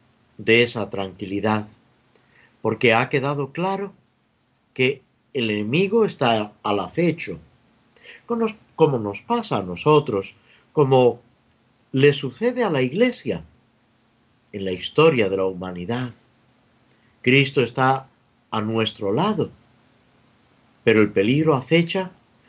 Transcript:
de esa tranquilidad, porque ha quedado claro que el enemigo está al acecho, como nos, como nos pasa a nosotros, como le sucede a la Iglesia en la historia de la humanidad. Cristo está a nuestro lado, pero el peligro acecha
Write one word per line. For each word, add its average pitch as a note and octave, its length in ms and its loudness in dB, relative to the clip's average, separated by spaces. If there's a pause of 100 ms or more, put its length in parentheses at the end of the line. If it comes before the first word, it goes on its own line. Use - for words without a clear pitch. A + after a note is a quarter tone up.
(380)
de A2+ 260 4
esa A2+ 260 -6
tranquilidad, G2 800 -4 (960)
porque A2+ 300 2
ha B2 160 0
quedado C#3+ 420 -4
claro G3 420 -6 (800)
que C3 300 -2 (300)
el A2+ 180 -2
enemigo F3 540 0
está A#2 480 -2 (100)
al G2+ 160 -2
acecho, B2+ 600 -4 (880)
como A#3 160 -4
nos, A3 140 -4 (200)
como D3+ 220 2
nos G#2 240 -6
pasa A3+ 360 -4
a G2 60 -4
nosotros, A2 720 0 (380)
como C3 480 4 (680)
le C#3 220 6
sucede A3 500 -4
a G3 80 0
la C3+ 100 0
Iglesia C3 640 -2 (1080)
en G2 120 -8
la F#2 60 -4
historia A#2+ 580 2
de F#2+ 80 -2
la F#2+ 80 0
humanidad. F#2 680 -6 (1080)
Cristo C3+ 400 4
está C3 460 0 (420)
a A2 120 -2
nuestro G#2+ 500 -2
lado, E3 400 -2 (1300)
pero A2 180 4
el G#2 100 2
peligro C#3 440 2
acecha E3+ 560 -2 (380)